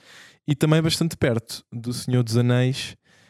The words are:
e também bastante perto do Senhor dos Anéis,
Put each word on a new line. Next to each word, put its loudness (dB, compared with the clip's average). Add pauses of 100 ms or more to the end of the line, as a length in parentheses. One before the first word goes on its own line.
(460)
e 0
também 4
bastante 0
perto -2
do -8
Senhor 0
dos 0
Anéis, 0 (360)